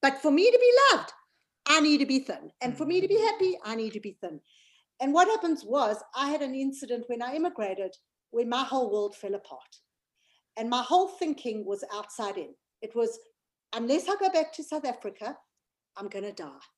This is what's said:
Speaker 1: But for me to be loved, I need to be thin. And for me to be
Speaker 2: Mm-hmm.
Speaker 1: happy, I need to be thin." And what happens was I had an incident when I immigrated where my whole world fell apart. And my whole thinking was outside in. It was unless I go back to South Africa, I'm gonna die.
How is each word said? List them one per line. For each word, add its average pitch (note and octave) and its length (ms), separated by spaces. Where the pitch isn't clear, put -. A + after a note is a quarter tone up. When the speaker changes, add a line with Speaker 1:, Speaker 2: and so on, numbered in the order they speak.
Speaker 1:
But C4+ 200
for D4+ 100
me F4+ 180
to A#4+ 80
be B4 140
loved, - 200
I D4+ 120
need D4 200
to C#4 80
be C4 120
thin. D#3+ 320
And B3 160
for D4+ 80
me F4 160
to F#4+ 60
be G4+ 80
Speaker 2:
Mm-hmm. A4 120
Speaker 1:
happy, F#4+ 360
I G#3+ 120
need A3 180
to G#3 60
be G#3 220
thin." D#3 200
And C4+ 140
what F4+ 140
happens E4+ 380
was A3 320
I C#4 140
had D4+ 140
an C4 120
incident C4+ 520
when A#3 160
I C4 120
immigrated G3 600
where A#3 160
my B3 180
whole B3+ 280
world G#3 240
fell G3+ 200
apart. - 400
And A3+ 120
my B3 140
whole F4+ 240
thinking C4+ 580
was G3 180
outside G#3 440
in. D#3 160
It A3+ 140
was A#3 240
unless A#3 360
I G4+ 60
go G4 140
back D#4+ 240
to D#4+ 100
South D4+ 220
Africa, A3 520
I'm G3+ 100
gonna G3+ 260
die. E3+ 120